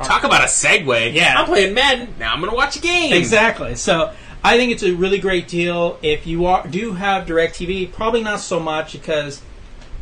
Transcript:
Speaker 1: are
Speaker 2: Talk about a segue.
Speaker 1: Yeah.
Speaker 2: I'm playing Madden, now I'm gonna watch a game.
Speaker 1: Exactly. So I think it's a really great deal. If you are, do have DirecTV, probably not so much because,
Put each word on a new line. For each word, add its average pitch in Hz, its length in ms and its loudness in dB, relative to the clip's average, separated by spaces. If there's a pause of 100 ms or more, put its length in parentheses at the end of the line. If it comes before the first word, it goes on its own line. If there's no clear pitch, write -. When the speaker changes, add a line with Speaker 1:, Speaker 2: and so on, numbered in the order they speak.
Speaker 1:
are 131 60 -6
Speaker 2:
Talk - 180 2
about 156 180 4
a 123 40 4
segue. 131 680 2
Speaker 1:
Yeah. 160 260 4
Speaker 2:
I'm - 80 2
playing 311 280 2
Madden, 247 440 0
now 113 160 -2
I'm 139 60 -4
gonna 208 140 -4
watch 269 220 0
a - 40 -12
game. 339 320 0
Speaker 1:
Exactly. 180 640 2
So 165 360 0 (300)
I 214 140 4
think 247 160 2
it's 226 100 -4
a 185 100 2
really 190 260 2
great 180 300 -2
deal. 175 540 0
If 151 240 0
you 170 200 0
are, 185 200 2
do 196 280 -4
have 190 320 -2
DirecTV, 175 680 -2
probably 226 300 0
not 208 180 -4
so 175 180 -4
much 156 340 -4
because, 147 480 -4 (600)